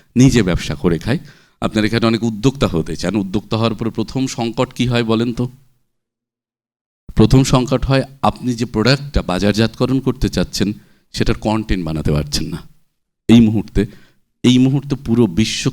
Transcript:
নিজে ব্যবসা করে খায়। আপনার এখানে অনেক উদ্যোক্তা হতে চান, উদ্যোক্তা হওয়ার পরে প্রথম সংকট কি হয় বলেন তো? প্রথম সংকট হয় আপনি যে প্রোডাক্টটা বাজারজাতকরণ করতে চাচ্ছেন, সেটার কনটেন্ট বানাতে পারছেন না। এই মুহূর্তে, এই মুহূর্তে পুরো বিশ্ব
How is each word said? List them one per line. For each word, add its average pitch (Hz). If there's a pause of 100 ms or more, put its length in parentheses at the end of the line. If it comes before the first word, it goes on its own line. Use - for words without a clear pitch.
(160)
নিজে 123
ব্যবসা 87
করে 85
খায়। 120 (420)
আপনার 107
এখানে 117
অনেক 113
উদ্যোক্তা 117
হতে 82
চান, 90
উদ্যোক্তা 101
হওয়ার 113
পরে 110
প্রথম 117
সংকট 123
কি 123
হয় 120
বলেন 113
তো? 120 (1700)
প্রথম 117
সংকট 127
হয় 135 (180)
আপনি 107
যে 113
প্রোডাক্টটা 127
বাজারজাতকরণ 107
করতে 120
চাচ্ছেন, 95 (460)
সেটার 113
কনটেন্ট 107
বানাতে 78
পারছেন 73
না। 80 (680)
এই 117
মুহূর্তে, 107 (640)
এই 123
মুহূর্তে 135
পুরো 117
বিশ্ব 101 (100)